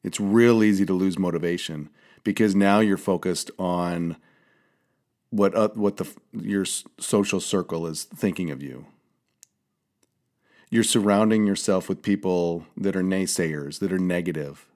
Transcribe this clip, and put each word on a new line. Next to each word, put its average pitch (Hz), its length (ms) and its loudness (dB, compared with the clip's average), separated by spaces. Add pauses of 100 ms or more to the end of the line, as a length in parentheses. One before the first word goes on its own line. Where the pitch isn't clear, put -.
It's 98 180 -6
real 113 420 6
easy 101 220 4
to 92 80 -2
lose 92 260 0
motivation 85 680 -4 (340)
because 104 320 2
now 101 260 4
you're 101 180 2
focused 90 600 -4
on 87 600 -4 (1120)
what, 101 240 2
uh, 107 160 2
what 101 260 -2
the, - 160 -8 (200)
your 101 300 -4
s-, - 220 -6 (160)
social 101 400 0
circle 85 460 -4
is 82 180 -8
thinking 92 460 -4
of 69 120 -10
you. 64 220 -14 (1800)
You're 113 160 2
surrounding 107 640 4
yourself 95 420 0
with - 140 -6
people 90 640 0 (100)
that 98 180 -2
are 92 80 -2
naysayers, 85 760 -4
that 95 140 -2
are 92 60 0
negative 87 760 -4